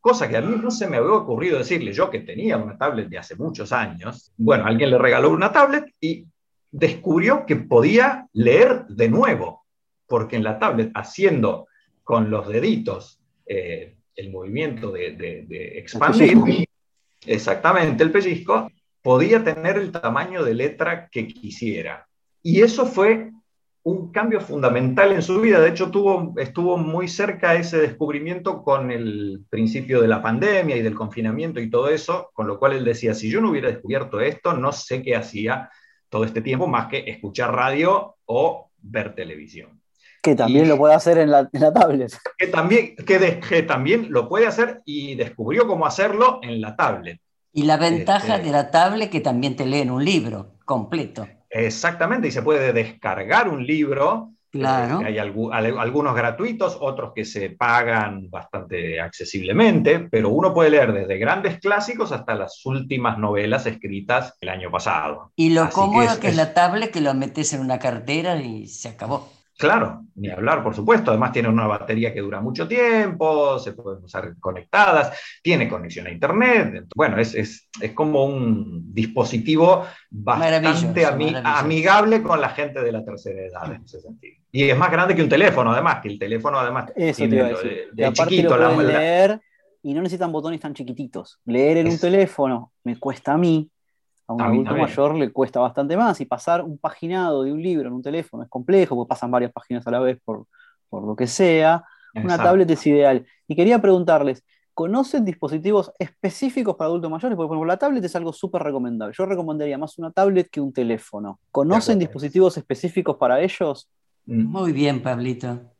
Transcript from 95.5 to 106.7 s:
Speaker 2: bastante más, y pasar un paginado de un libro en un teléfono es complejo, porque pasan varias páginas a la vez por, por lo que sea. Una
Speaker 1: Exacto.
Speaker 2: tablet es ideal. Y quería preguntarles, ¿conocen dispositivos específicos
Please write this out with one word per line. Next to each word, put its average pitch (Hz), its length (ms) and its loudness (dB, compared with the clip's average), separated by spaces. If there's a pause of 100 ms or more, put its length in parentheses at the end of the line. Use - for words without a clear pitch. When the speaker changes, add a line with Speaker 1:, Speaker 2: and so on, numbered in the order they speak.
Speaker 2:
bastante 139 380 0
más, 208 240 2
y 135 40 -6
pasar 170 360 -2
un 147 160 -10
paginado 165 640 -4
de 139 80 -2
un 151 100 -6
libro 165 260 -2
en 123 60 -8
un 127 80 -8
teléfono 143 420 -8
es - 60 -18
complejo, 160 460 2
porque 120 140 -4
pasan 123 220 -4
varias 123 200 0
páginas 123 360 -8
a 117 40 -2
la 120 80 0
vez 127 240 0
por, 107 220 -10 (440)
por 101 160 -10
lo 107 100 -6
que 123 120 -2
sea. 165 560 4 (300)
Una 185 220 -2
Speaker 1:
Exacto. - 80 0
Speaker 2:
tablet 175 280 6
es 151 160 0
ideal. 143 380 4 (220)
Y 156 80 -6
quería 208 260 4
preguntarles, 165 640 4 (280)
¿conocen 233 520 0
dispositivos 175 720 -2
específicos 208 760 -4